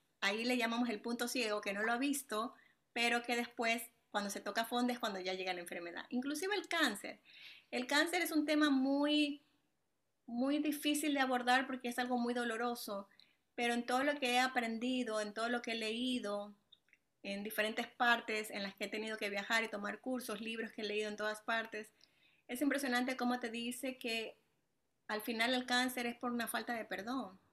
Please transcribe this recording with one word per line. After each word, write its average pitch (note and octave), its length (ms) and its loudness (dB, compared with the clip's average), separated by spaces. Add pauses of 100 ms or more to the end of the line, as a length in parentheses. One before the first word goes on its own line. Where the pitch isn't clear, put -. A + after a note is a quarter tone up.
(220)
ahí G3+ 220 2
le B3 140 2
llamamos A#3 320 2
el G#3 120 -2
punto A#3+ 260 -2
ciego, A3 340 0
que G3+ 120 -2
no G3+ 100 -2
lo A3+ 80 2
ha A#3+ 60 2
visto, C4 560 -2 (400)
pero A#3+ 280 2
que A#3+ 140 -2
después, A#3+ 480 0 (280)
cuando G3+ 180 0
se G3+ 120 -6
toca A3+ 240 0
fondo, B3 280 2
es A#3+ 60 -8
cuando G3+ 200 -2
ya F#3 140 -2
llega F#3 200 -2
la F3+ 80 -6
enfermedad. F3 480 -8
Inclusive D4 460 -2
el F#4+ 120 -2
cáncer. D4 520 0 (500)
El B3 160 -2
cáncer E4 360 2
es D#4+ 100 -2
un D4+ 140 2
tema D4+ 240 6
muy, C#4+ 720 4 (840)
muy C4 340 0
difícil D4 540 0
de C#4+ 60 4
abordar B3+ 480 4
porque B3+ 220 -4
es B3 100 -4
algo B3 180 2
muy A#3+ 160 0
doloroso, A#3 720 -2 (480)
pero A#3+ 180 2
en A#3+ 120 0
todo B3+ 180 2
lo D4 120 4
que C4+ 180 0
he B3 60 6
aprendido, A#3+ 840 0
en G#3 120 -4
todo A3+ 160 -2
lo A#3+ 120 0
que A#3+ 100 -4
he A3+ 40 -2
leído, A3 800 -2 (680)
en G3+ 200 -4
diferentes A3 440 -2
partes A3+ 640 2
en G#3 120 -4
las G3 120 -6
que G#3+ 100 -6
he G3 40 -4
tenido A3 280 -4
que G#3 120 -2
viajar G3+ 340 0
y A3 60 -2
tomar G3+ 320 -6
cursos, A#3 400 -4
libros A3+ 300 -6
que - 100 -10
he G#3+ 40 -2
leído G#3 240 -2
en G#3 80 -6
todas G#3+ 240 -4
partes, A3 500 -4 (560)
es B3+ 140 -4
impresionante C4 560 2
cómo B3 220 2
te A#3 120 -4
dice B3 460 -6
que A3+ 400 -4 (680)
al G#3+ 140 -2
final A#3 320 0
el B3 120 0
cáncer B3+ 420 2
es A#3+ 100 -6
por B3 140 -4
una A#3 160 -2
falta A3+ 280 -2
de A3 100 -6
perdón, G3 540 -6 (140)